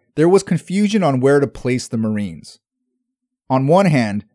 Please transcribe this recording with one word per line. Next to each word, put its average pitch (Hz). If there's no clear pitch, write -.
there 156
was 190
confusion 196
on 135
where 139
to 139
place 123
the 123
Marines. 104
On 135
one 190
hand, 113